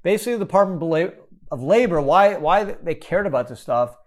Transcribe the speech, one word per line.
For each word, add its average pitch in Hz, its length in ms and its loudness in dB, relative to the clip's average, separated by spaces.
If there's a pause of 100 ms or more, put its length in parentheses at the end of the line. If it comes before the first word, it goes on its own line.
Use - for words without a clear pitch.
basically, 214 300 -2
the 214 120 -4
Department 190 380 0
of 165 60 -4
La-, 165 340 -2 (280)
of 127 120 -8
Labor, 180 400 2
why, 185 340 4
why 165 280 0
they 165 320 -8
cared 196 300 -4
about 123 220 -2
this 120 120 -16
stuff 123 360 -2 (100)